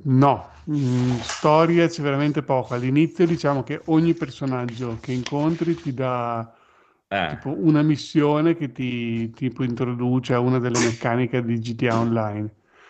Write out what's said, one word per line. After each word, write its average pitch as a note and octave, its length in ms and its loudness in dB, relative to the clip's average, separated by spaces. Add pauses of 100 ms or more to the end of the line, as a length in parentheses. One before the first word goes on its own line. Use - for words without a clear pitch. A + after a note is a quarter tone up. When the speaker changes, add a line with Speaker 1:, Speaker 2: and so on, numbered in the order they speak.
Speaker 1:
no, C3 440 4 (220)
mm, B2 480 0
storia E3 680 4
c'è D#3+ 140 -8
veramente C#3+ 400 0
poco. C3 320 -2
All'inizio D3 520 2
diciamo C#3+ 360 0
che D3 240 -8
ogni E3 280 4
personaggio B2+ 880 -6
che C3 120 -8
incontri D#3 640 -2
ti D3 180 -8
dà A#2+ 580 -4 (580)
Speaker 2:
Eh. F#2+ 200 -2
Speaker 1:
tipo G2+ 300 -6
una D#3 240 4
missione D3+ 760 2
che C#3+ 160 -6
ti, A#2 580 -4
tipo, B2+ 340 -6
introduce B2 680 -2
a B2 80 2
una B2 180 2
delle A#2+ 200 0
meccaniche A#2+ 680 0
di A#2 140 0
G A2+ 160 -6
T A#2 80 -6
A A#2 160 2
Online. A2 560 -2 (360)